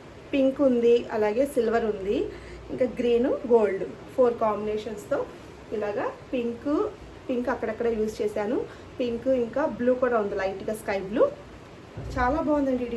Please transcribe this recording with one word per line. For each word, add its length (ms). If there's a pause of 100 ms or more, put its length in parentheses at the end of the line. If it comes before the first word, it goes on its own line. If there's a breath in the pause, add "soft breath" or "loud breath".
(320)
పింక్ 360
ఉంది, 260 (220)
అలాగే 380
సిల్వర్ 400
ఉంది, 240 (540 loud breath)
ఇంకా 140 (140)
గ్రీన్, 300 (220)
గోల్డ్, 320 (300)
ఫోర్ 200 (100)
కాంబినేషన్స్‌తో 760 (580 loud breath)
ఇలాగా 300 (260)
పింక్, 400 (560)
పింక్ 260
అక్కడక్కడ 320 (120)
యూజ్ 240
చేశాను. 360 (400 loud breath)
పింక్ 300 (160)
ఇంకా 180 (160)
బ్లూ 240
కూడా 220
ఉంది, 180
లైట్‌గా 400
స్కై 160 (120)
బ్లూ. 140 (920)
చాలా 220 (100)
బాగుందండి 360
ఈ 120